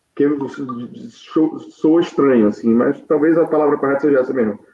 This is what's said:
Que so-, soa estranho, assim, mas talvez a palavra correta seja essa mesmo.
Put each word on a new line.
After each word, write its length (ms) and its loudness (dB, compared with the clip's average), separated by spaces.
Que 100 2
so-, 480 -2
soa 300 0
estranho, 480 2
assim, 260 -2
mas 280 0
talvez 360 2
a 80 2
palavra 320 0
correta 220 -2
seja 200 2
essa 140 -2
mesmo. 240 -2